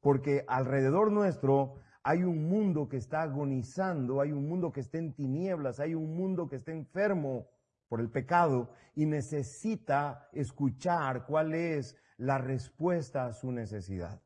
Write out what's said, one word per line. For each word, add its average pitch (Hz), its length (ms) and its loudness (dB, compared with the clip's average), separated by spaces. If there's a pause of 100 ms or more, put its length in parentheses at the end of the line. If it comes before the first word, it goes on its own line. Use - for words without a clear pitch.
Porque 139 480 2
alrededor 135 640 2
nuestro 139 640 2 (260)
hay 170 220 2
un 160 240 0
mundo 180 400 2
que 139 80 -6
está 156 260 -4
agonizando, 139 960 -2
hay 147 120 0
un 143 160 -4
mundo 175 240 -2
que 143 80 -6
está 160 180 -6
en 160 160 -4
tinieblas, 143 640 -2
hay 156 160 -2
un 160 220 -4
mundo 180 320 -2
que 135 80 -8
está 131 160 -8
enfermo 160 720 0 (420)
por 113 120 -2
el 117 100 0
pecado 135 600 4 (260)
y 151 100 2
necesita 143 1300 -2
escuchar 135 920 0
cuál 156 300 2
es 160 420 -2 (200)
la 135 220 0
respuesta 135 880 -2
a 117 60 -6
su 127 200 -6
necesidad. 98 720 -6